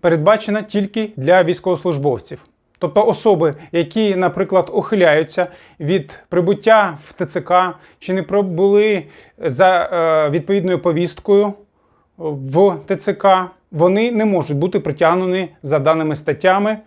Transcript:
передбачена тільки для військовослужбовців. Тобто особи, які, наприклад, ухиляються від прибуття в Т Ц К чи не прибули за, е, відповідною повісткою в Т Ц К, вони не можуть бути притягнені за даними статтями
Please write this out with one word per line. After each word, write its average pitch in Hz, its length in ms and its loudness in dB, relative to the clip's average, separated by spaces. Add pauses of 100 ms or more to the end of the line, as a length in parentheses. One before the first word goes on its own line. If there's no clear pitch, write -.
передбачена 202 600 0
тільки 208 540 -4
для 170 260 2
військовослужбовців. 151 1000 -4 (340)
Тобто 202 280 0
особи, 170 480 2 (180)
які, 190 440 0
наприклад, 185 560 0
ухиляються 175 760 2 (340)
від 175 380 -4 (100)
прибуття 196 760 2
в - 80 -20
Т 175 140 -6
Ц 170 140 -6
К 180 340 0 (240)
чи - 140 -8
не 190 100 -2
прибули 196 840 0 (340)
за, 175 540 2
е, 160 380 0
відповідною 180 480 -2
повісткою 196 760 0 (680)
в 156 560 0 (120)
Т 196 100 -4
Ц - 160 -6
К, 185 380 2 (220)
вони 190 380 2
не 220 140 0
можуть 160 320 -2
бути 151 240 -2
притягнені 175 680 0 (140)
за 147 160 -2
даними 156 380 0
статтями 190 720 -2